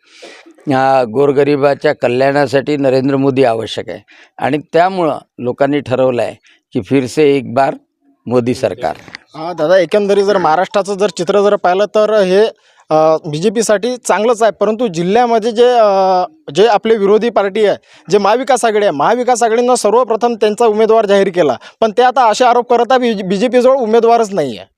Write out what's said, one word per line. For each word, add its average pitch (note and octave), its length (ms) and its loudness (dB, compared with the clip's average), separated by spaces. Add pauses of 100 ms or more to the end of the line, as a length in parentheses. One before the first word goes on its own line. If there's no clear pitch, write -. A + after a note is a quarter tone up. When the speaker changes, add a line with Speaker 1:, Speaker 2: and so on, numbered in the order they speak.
(760)
Speaker 1:
अ, C3+ 280 2
गोरगरिबाच्या C#3 920 0
कल्याणासाठी C3+ 840 -2
नरेंद्र C3+ 400 0
मोदी C3+ 280 0
आवश्यक A2+ 440 -4
आहे. F#2 100 -12 (400)
आणि C3 200 -4 (140)
त्यामुळं F3 460 0 (200)
लोकांनी C#3 420 -2
ठरवलं B2+ 420 -2
आहे F#2 120 -6 (380)
की B2+ 100 -4
फिर C3 240 0
से D3+ 180 0
एक C3+ 300 0
बार C3+ 200 0 (520)
मोदी A#2+ 280 -2
सरकार. F2 420 -4 (400)
Speaker 2:
हा, E3 160 -10
दादा, E3 260 2
एकंदरीत G3+ 460 0
जर G3+ 140 0
महाराष्ट्राचं F3+ 560 -2
जर G3 140 -2
चित्र G3 340 -2
जर G3+ 140 2
पाहिलं F#3 280 0
तर G#3+ 360 0
हे, F#3+ 260 2 (440)
अ, D#3 260 2 (100)
बीजेपीसाठी G#3 720 -2
चांगलंच G#3+ 460 -2
आहे, G#3+ 100 2
परंतु G#3+ 340 -2
जिल्ह्यामध्ये A3 680 0
जे, A#3+ 160 2 (100)
अ, F#3+ 440 2 (320)
जे F#3+ 120 4
आपले A3 300 2
विरोधी G#3 340 2
पार्टी G3+ 340 0
आहे, F3 120 2 (340)
जे E3 80 4
महाविकास A#3+ 460 0
आघाडी G#3 220 0
आहे, D#3+ 100 -2
महाविकास A3+ 460 0
आघाडीनं A#3+ 320 0
सर्वप्रथम A#3 600 0
त्यांचा G#3+ 320 0
उमेदवार A3 400 2
जाहीर G3 220 2
केला, E3 280 0 (240)
पण A3+ 100 0
ते A#3+ 120 0
आता B3 280 2
असे G#3+ 140 0
आरोप A#3+ 260 2
करत A#3 200 2
आहे, C4 80 4
बी-, G#3+ 300 -4
बीजेपीजवळ A#3+ 480 2
उमेदवारच A3+ 560 2
नाही C#3 260 -4
आहे. F#2+ 80 -18 (120)